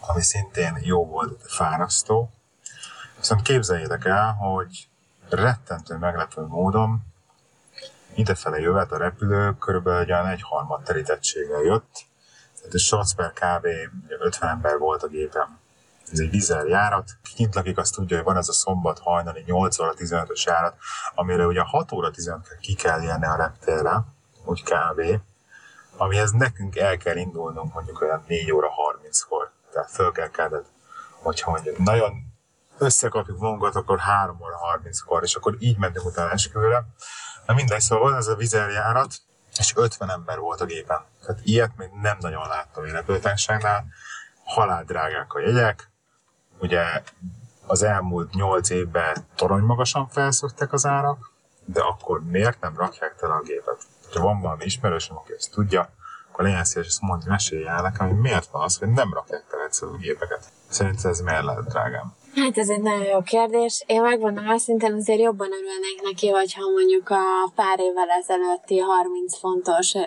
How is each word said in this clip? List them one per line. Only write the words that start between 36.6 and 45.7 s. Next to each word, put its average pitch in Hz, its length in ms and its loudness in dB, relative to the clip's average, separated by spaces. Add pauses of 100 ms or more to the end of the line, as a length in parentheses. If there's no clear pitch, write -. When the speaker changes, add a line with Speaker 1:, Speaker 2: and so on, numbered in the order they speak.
Speaker 1:
Na 117 80 4
mindegy, 117 260 4
szóval 113 300 4
van 135 80 2
ez 113 80 -2
a 110 80 2
Wizz 110 200 -2
Air 104 160 2
járat, 110 440 0 (440)
és - 180 2
ötven 110 340 0
ember 82 280 -6
volt 82 220 -6
a 90 40 -2
gépen. 78 400 -6 (220)
Tehát - 180 -6
ilyet 113 320 2
még 92 120 -12 (140)
nem 104 180 0
nagyon 78 280 -8
láttam 78 360 -8
én 76 80 -8
repülőtársaságnál. 104 920 0 (600)
Haláldrágák 82 880 -2
a 73 80 -4
jegyek. 113 500 2 (680)